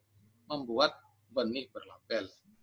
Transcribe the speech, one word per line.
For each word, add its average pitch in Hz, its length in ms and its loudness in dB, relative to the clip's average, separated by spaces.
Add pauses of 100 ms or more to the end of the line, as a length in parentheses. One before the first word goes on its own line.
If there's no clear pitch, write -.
(460)
membuat 139 480 2 (400)
benih 123 400 0
berlabel. 104 560 -6 (340)